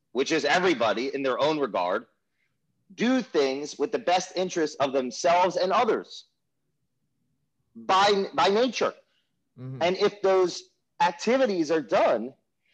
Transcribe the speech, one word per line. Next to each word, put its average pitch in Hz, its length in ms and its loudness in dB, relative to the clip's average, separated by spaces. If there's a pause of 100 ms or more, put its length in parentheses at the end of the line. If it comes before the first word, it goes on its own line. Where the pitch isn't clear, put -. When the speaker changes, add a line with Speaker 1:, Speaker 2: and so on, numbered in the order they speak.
(120)
Speaker 1:
which 131 200 -2
is 147 120 0
everybody 139 680 0
in 139 80 -6
their 127 160 -2
own 151 200 0
regard, 101 480 -2 (880)
do 247 280 0
things 143 560 -2
with 143 140 -2
the 143 60 -2
best 180 380 -2
interest 175 440 -4
of 139 120 0
themselves 170 640 0
and 180 160 0
others 196 540 -2 (1500)
by, 190 600 2
by 180 140 2
nature. 208 460 0 (640)
Speaker 2:
Mm-hmm. 131 220 -8
Speaker 1:
And 180 140 2
if 202 260 0
those 190 400 2 (380)
activities 185 720 0
are 160 120 0
done 135 500 0 (420)